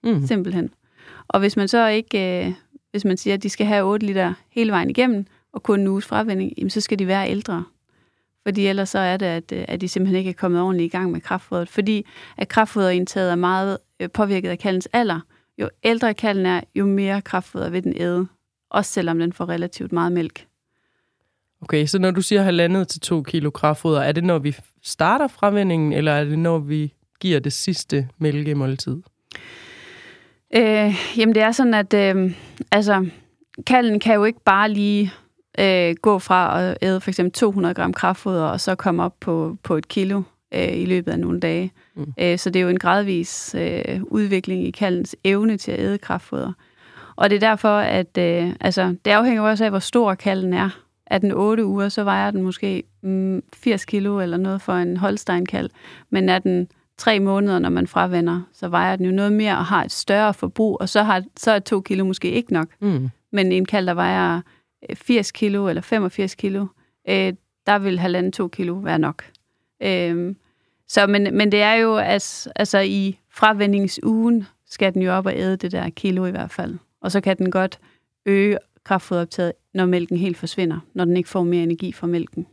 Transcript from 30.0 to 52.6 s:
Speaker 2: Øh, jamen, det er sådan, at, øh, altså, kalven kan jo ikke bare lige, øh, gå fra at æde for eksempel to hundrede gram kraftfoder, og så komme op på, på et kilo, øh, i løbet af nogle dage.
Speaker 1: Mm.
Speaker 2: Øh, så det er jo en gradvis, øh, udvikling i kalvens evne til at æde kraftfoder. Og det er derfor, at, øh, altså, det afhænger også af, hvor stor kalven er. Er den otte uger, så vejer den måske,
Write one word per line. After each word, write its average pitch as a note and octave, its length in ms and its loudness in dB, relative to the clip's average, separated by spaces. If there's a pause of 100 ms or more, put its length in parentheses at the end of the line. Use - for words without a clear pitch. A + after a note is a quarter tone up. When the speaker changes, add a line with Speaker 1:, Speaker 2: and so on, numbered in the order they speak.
Speaker 2:
Øh, G#3+ 400 4 (240)
jamen, A3 160 4
det G#3+ 80 6
er A3 100 4
sådan, A#3+ 220 4
at, G#3 200 2
øh, F#3+ 380 2 (380)
altså, G3+ 360 2 (600)
kalven A#3 340 4
kan A3 140 4
jo G#3 100 4
ikke A3+ 200 0
bare G3+ 260 4
lige, G3+ 420 2 (480)
øh, F3+ 420 4
gå G#3 160 4
fra F#3 440 2
at F#3 200 -2
æde F#3 180 2
for G3 100 -6
eksempel F3+ 220 0
to A3 180 2
hundrede F3+ 240 0
gram F3 180 -2
kraftfoder, F#3 520 0
og D#3 160 -2
så F#3+ 140 -2
komme E3+ 280 0
op F3+ 180 -4
på, E3 420 -4
på E3+ 140 -2
et D#3 120 -4
kilo, G3 340 -2 (320)
øh, F3+ 260 -2
i F3 60 -2
løbet F3+ 260 0
af E3+ 60 -2
nogle F3 220 -2
dage. F3 320 -2 (220)
Speaker 1:
Mm. D3+ 260 -10
Speaker 2:
Øh, F3 180 2
så F#3 120 -4
det F#3 100 0
er - 40 2
jo F3+ 40 0
en F3+ 100 2
gradvis, F3+ 800 -2
øh, E3+ 440 -4
udvikling F#3+ 640 -2
i F3+ 40 -4
kalvens F3+ 540 -2
evne G#3 320 2
til - 160 -6
at - 80 -4
æde G3+ 180 -2
kraftfoder. F3+ 540 -6 (640)
Og G3+ 140 4
det G#3 60 4
er G3 40 2 (100)
derfor, G#3 280 2
at, F#3 400 0
øh, F3 320 0 (100)
altså, F3+ 440 0
det G#3 60 2
afhænger A3 320 4
også G#3+ 220 2
af, G#3+ 60 2
hvor G3 80 0
stor G#3 360 2
kalven F#3+ 380 -2
er. F#3+ 180 0 (360)
Er - 120 2
den G3 140 2
otte G#3+ 340 2
uger, G3 220 0
så G3+ 160 -4
vejer G3 260 0
den G3 120 -2
måske, F#3+ 400 -4 (200)